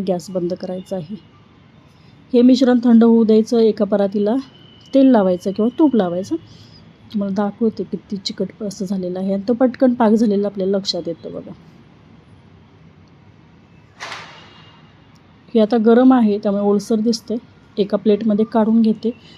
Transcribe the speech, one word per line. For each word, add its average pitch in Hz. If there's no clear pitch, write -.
गॅस 180
बंद 180
करायचा 185
आहे. 185
हे 240
मिश्रण 247
थंड 233
होऊ 226
द्यायचं, 220
एका 220
परातीला 202
तेल 269
लावायचं 196
किंवा 214
तूप 294
लावायचं. 185
तुम्हाला 202
दाखवते 208
किती 190
चिकट 196
असं 202
झालेलं 185
आहे 190
आणि 196
तो 247
पटकन 254
पाक 226
झालेला 208
आपल्याला 196
लक्षात 190
येतो 170
बघा. 170
हे 226
आता 214
गरम 233
आहे, 220
त्यामुळे 202
ओलसर 202
दिसते. 220
एका 202
प्लेटमध्ये 208
काढून 220
घेते. 220